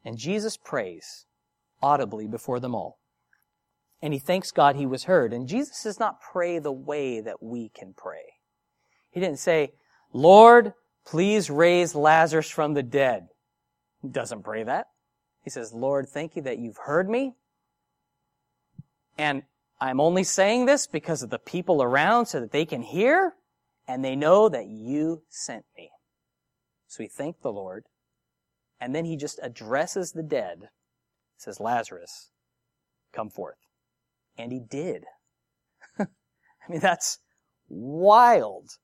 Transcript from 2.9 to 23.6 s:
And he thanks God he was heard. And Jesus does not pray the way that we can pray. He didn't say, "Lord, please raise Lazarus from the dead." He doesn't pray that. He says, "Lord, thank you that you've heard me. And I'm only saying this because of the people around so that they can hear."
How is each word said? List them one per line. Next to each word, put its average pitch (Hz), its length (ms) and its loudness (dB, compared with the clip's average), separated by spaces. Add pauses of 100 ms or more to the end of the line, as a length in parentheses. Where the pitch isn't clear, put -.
And 151 100 -6
he 135 80 -6
thanks 185 320 -4
God 143 240 6
he 139 120 -4
was 127 160 -6
heard. 143 280 2
And 120 160 -8
Jesus 254 360 -6
does 208 160 -8
not 214 200 -4
pray 175 380 -6
the 147 140 -6
way 135 480 -6
that 107 240 -12
we 117 260 -10
can 95 240 -20
pray. - 460 -16 (720)
He 180 80 -8
didn't 165 180 -2
say, 156 380 0 (360)
"Lord, 208 600 10 (320)
please 185 460 0
raise 170 420 4
Lazarus 156 560 4
from 151 240 -2
the 143 80 0
dead." 120 480 0 (720)
He 139 60 -12
doesn't 120 340 -8
pray 107 220 -8
that. 139 240 -6 (560)
He 151 60 -14
says, 117 240 -12
"Lord, 135 340 -4
thank 160 280 -12
you 160 80 -8
that 120 160 -8
you've 117 180 -12
heard 180 320 -2
me. 254 260 -4 (1800)
And 143 260 -2 (360)
I'm 131 200 -2
only 180 240 2
saying 220 440 0
this 277 180 2
because 151 380 -6
of 110 80 -12
the 123 80 -8
people 175 420 -2
around 156 460 2
so 147 120 -8
that 113 120 -10
they 156 140 -2
can 127 180 -10
hear." 285 520 0 (560)